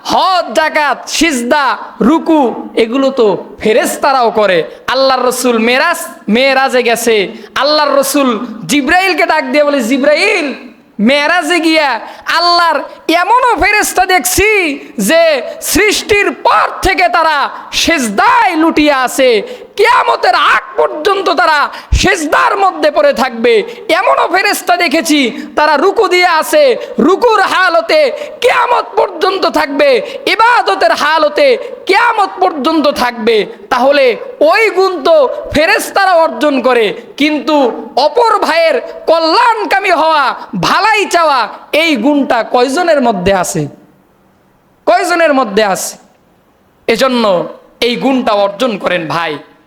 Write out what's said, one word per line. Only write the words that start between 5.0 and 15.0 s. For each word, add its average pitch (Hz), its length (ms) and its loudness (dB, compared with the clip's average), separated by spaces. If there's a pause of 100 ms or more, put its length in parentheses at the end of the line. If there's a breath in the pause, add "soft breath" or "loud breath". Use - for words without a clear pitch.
রসুল 247 360 0
মেরাজ, 269 480 0 (220)
মেরাজে 254 540 2
গেছে, 226 460 0 (260 loud breath)
আল্লাহর 277 440 0
রসুল 262 480 0 (200)
জিব্রাইলকে 330 600 0
ডাক 311 180 0
দিয়ে 285 200 0
বলে, 285 180 0
"জিব্রাইল, 294 720 0 (460)
মেরাজে 302 600 0
গিয়া 302 400 0 (360 loud breath)
আল্লাহর 339 440 2 (280 loud breath)
এমনও 381 540 2
ফেরেশতা 381 440 0
দেখছি 370 720 0 (200)
যে 302 440 2 (180)